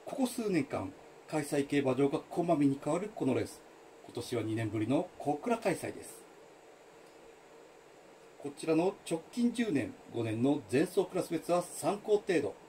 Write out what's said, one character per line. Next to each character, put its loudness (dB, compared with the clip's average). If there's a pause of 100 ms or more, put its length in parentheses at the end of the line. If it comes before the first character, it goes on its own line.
こ -8
こ 0
数 -4
年 2
間、 -6 (380)
開 -2
催 0
競 2
馬 2
場 4
が 0
こ -4
ま 4
め 4
に 4
変 0
わ 0
る -6
こ -2
の 4
レ 2
ー -6
ス、 -16 (440)
今 -18
年 -6
は 0
二 -2
年 0
ぶ -2
り 0
の 2 (120)
小 -2
倉 0
開 0
催 -8
で -14
す。 -18 (2250)
こ -8
ち -8
ら 4
の 2 (140)
直 -2 (100)
近 2
十 -2
年、 0 (200)
五 -2
年 0
の 4
前 4
走 2
ク -8
ラ 0
ス -6
別 -2
は 4
参 -2
考 2
程 4
度 -2 (140)